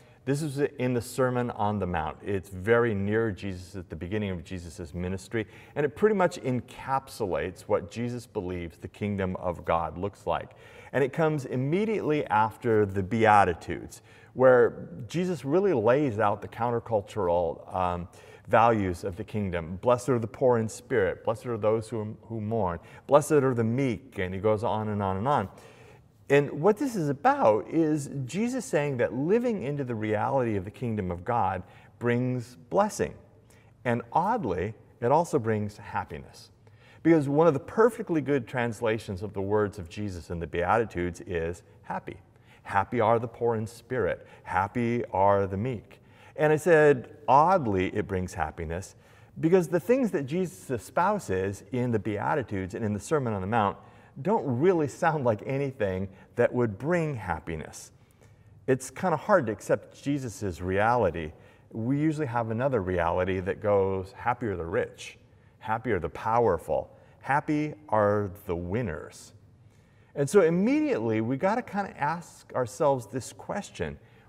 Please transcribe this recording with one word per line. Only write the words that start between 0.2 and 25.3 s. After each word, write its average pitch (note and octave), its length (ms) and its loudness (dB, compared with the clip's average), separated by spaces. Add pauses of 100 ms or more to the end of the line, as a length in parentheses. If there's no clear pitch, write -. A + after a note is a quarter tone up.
this C#3+ 160 0
is C#3+ 200 -4
in B2+ 340 0
the A#2 80 0
Sermon B2 480 0
on G#2 280 0
the F#2+ 80 -2
Mount. D#2 360 -4
It's F#2+ 260 -4
very A2+ 460 2
near G#2+ 360 0
Jesus F#2 460 -10
at F2+ 140 -12
the E2+ 60 -10
beginning G2 340 -4
of E2+ 140 -8
Jesus' F2 500 -12
ministry, F#2+ 520 -6 (300)
and D3 80 0
it C#3 100 -4
pretty G#3+ 200 2
much F#3 260 0
encapsulates A2+ 1200 -4
what - 280 -2
Jesus A#2+ 360 -6
believes F2+ 520 -8
the G2+ 100 -12
kingdom G2 480 -4
of E2+ 300 -6
God E2 320 0
looks F#2+ 280 -8
like. D#2+ 300 -4 (360)
And B2+ 120 2
it B2+ 80 -2
comes D#3 320 0
immediately D3 840 -2
after G#2+ 580 2
the G2 160 -2
Beatitudes, F#2+ 960 2 (320)
where B2 560 6 (180)
Jesus F3 380 -4
really F3+ 300 2
lays B2 440 2
out G#2 220 2
the - 80 -12
countercultural, G2+ 1300 -2
um, F2+ 340 -2 (380)
values A2 580 4
of F#2+ 120 -6
the A2 80 -10
kingdom. F2+ 580 -4
"Blessed B2 260 2
are B2+ 100 2
the A2+ 80 -4
poor B2 300 2
in A2 140 -2
spirit, G2 520 -2
blessed A2+ 220 -4
are A#2+ 140 -6
those G#2+ 320 0
who, A2 320 -6
who A2+ 180 -10
mourn, G#2 400 -2 (260)
blessed C#3+ 260 4
are C3+ 200 4
the A#2 100 0
meek," A#2 560 -2
and F#2 140 -4
he F#2+ 80 -6
goes G#2+ 240 2
on G#2+ 240 -2
and G#2 140 -2
on F#2+ 160 0
and A2 100 -2
on. A#2+ 220 0 (800)